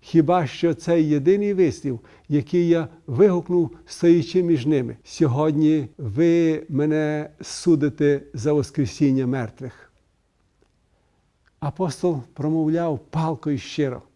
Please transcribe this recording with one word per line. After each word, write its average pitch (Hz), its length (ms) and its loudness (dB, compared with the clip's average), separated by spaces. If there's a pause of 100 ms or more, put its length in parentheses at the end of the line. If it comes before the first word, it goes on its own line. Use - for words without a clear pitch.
Хіба 165 460 2
що 165 280 -2
цей 165 340 0
єдиний 190 460 2
вислів, 143 460 -2 (280)
який 170 400 0
я 165 200 2 (180)
вигукнув, 175 640 2 (160)
стоячи 175 560 2
між 156 240 0
ними: 127 380 -2
«Сьогодні 151 840 0 (100)
ви 160 720 0
мене 151 640 -2 (100)
судите 147 800 0 (140)
за 131 180 -2
воскресіння 135 760 0
мертвих». 123 680 -8 (1700)
Апостол 160 580 -2 (160)
промовляв 156 640 -2
палко 160 520 -4
і 139 80 -2
щиро. 131 440 -4 (140)